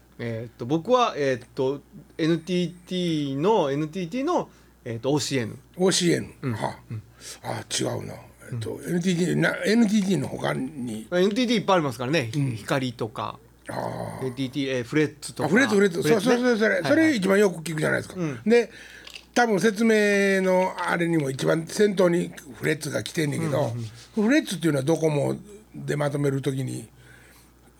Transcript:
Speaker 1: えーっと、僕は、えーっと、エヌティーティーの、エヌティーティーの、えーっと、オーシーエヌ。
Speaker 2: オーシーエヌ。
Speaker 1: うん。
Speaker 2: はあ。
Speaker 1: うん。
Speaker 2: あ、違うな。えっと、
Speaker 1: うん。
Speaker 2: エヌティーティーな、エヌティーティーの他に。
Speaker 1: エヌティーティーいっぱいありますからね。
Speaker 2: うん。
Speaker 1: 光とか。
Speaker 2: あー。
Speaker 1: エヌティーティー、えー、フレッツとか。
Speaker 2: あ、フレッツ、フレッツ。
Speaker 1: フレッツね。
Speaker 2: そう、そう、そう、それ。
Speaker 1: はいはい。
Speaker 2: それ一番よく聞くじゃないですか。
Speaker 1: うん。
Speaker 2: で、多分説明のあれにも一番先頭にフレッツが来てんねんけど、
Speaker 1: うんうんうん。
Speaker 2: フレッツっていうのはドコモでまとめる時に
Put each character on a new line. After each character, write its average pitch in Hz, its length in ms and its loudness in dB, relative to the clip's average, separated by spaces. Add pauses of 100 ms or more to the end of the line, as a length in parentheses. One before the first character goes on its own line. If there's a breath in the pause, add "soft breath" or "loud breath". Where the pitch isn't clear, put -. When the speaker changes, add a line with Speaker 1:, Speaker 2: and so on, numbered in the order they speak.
(180)
Speaker 1:
え 117 280 -6
ー 117 40 -16
っ - 60 -20
と、 123 100 -8
僕 160 260 0
は、 240 240 4
え 135 240 0
ー - 40 -18
っ - 100 -20
と、 139 260 -2 (360)
エ 160 120 0
ヌ 165 100 2
テ 175 140 -8
ィ 180 140 0
ー 175 80 -8 (120)
テ 190 80 -8
ィ 165 400 -2
ー - 20 -4
の、 170 340 2
エ 139 60 -2
ヌ 156 120 -2
テ 180 160 -8
ィ 160 40 -6
ー - 20 -20
テ 247 80 -6
ィ - 20 -4
ー 277 40 -4
の、 311 240 -2 (360 soft breath)
え 120 100 -8
ー - 40 -8
っ - 20 -16
と、 131 100 -2
オ 151 80 2
ー - 40 -4
シ 139 140 -4
ー 120 60 0
エ 110 40 -4
ヌ。 107 100 -10 (200)
Speaker 2:
オ 185 120 2
ー 175 40 2
シ 180 140 0
ー 160 100 4
エ 123 40 -2
ヌ。 104 120 -10 (100)
Speaker 1:
う 139 80 -4
ん。 - 20 -2
Speaker 2:
は 107 160 -4
あ。 - 100 -14 (120)
Speaker 1:
う 120 40 -10
ん。 107 80 -10 (420 loud breath)
Speaker 2:
あ、 110 280 -8
違 127 120 -2
う 120 200 -4
な。 101 100 -12 (380)
え - 20 -8
っ 120 40 -6
と、 110 140 -6
Speaker 1:
う - 80 -10
ん。 - 100 -8
Speaker 2:
エ - 20 -2
ヌ 175 80 0
テ 185 100 0
ィ 175 40 2
ー 160 40 0
テ 180 60 2
ィ 151 80 0
ー 147 40 0
な、 156 280 2
エ 196 100 2
ヌ 233 120 6
テ 196 80 2
ィ 220 80 6
ー 180 40 -2
テ 196 60 2
ィ 170 40 2
ー - 20 2
の 123 100 -2
他 135 240 -4
に。 127 600 -6
Speaker 1:
エ 180 100 4
ヌ 202 80 4
テ 226 120 0
ィ - 20 0
ー - 20 0
テ - 0 -
ィ - 0 -
ー 240 80 2
い 214 40 4
っ 156 40 -2
ぱ 196 120 2
い - 20 6
あ - 20 6
り 156 60 0
ま 135 80 -2
す 113 60 -10
か 127 60 -4
ら 123 80 -2
ね。 127 240 0
Speaker 2:
う - 20 -2
ん。 131 180 -2
Speaker 1:
光 131 360 -4
と 117 160 -6
か。 110 300 -8 (300)
Speaker 2:
あ - 540 -8
ー。 131 40 -4
Speaker 1:
エ 131 40 -4
ヌ 120 60 -12
テ 135 60 -4
ィ 127 80 -4
ー - 20 -16
テ 147 80 -8
ィ 135 60 -2
ー、 131 120 -2
え - 40 -2
ー、 - 20 -6
フ 147 120 -4
レ 151 80 6
ッ 147 160 -4
ツ - 140 -14
と - 100 -2
か。 - 20 2
Speaker 2:
あ、 - 20 2
フ 190 100 6
レ 277 60 6
ッ 233 40 2
ツ、 214 60 0
フ 196 60 6
レ 202 60 6
ッ 185 40 4
ツ。 165 120 -2
Speaker 1:
フ 147 60 0
レ 220 80 6
ッ 196 40 2
ツ 220 80 0
ね。 254 80 6
Speaker 2:
そ 240 40 2
う、 254 40 0
そ 247 80 4
う、 226 40 2
そ - 0 -
う、 - 20 0
そ 214 100 4
れ。 196 60 2
Speaker 1:
は 185 40 0
い 170 40 -4
は - 60 -2
い。 - 20 4
Speaker 2:
そ 302 60 6
れ 320 180 6
一 190 140 0
番 196 100 6
よ 208 120 6
く 170 120 -8
聞 160 120 -6
く 151 60 -4
じ 151 60 2
ゃ 139 40 2
な 131 80 2
い 117 40 -4
で - 60 -10
す - 0 -
か。 185 120 -8
Speaker 1:
う 170 40 -2
ん。 131 200 -4
Speaker 2:
で、 233 260 4 (640 loud breath)
多 240 120 4
分 202 140 2
説 214 240 2
明 202 580 4
の 185 360 2
あ 175 180 0
れ 170 120 0
に 170 80 2
も 139 140 0
一 139 160 -4
番 160 200 2
先 208 300 2
頭 185 120 4
に 175 240 -2 (220)
フ - 120 -6
レ 156 60 2
ッ 151 60 -4
ツ 143 120 -8
が 123 120 -4
来 - 100 -10
て 160 140 0
ん 143 40 0
ね 131 80 -4
ん - 20 -2
け 165 80 -2
ど、 147 120 0
Speaker 1:
う - 20 0
ん - 40 0
う - 80 -2
ん 120 40 -6
う - 440 -8
ん。 208 40 2
Speaker 2:
フ 254 60 4
レ 311 80 4
ッ - 60 -2
ツ 190 100 -8
っ - 20 -6
て 165 80 -2
い 160 40 2
う - 20 2
の 143 60 0
は 131 60 -2
ド 156 120 2
コ 156 120 2
モ 135 280 0 (380)
で 143 220 -6
ま 147 140 -2
と 143 80 -4
め 143 120 0
る 135 120 -2
時 135 220 -4
に 123 240 -10 (920 soft breath)